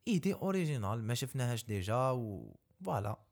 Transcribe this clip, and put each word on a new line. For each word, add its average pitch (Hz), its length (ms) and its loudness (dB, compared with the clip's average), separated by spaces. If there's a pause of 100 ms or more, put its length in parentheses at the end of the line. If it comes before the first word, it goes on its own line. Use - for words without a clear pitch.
ايدي 190 260 2
اوريجينال 139 680 0
ما 117 100 0
شفناهاش 120 500 -2
ديجا، 107 460 2
و 98 460 -4 (280)
فوالا 107 320 -2 (160)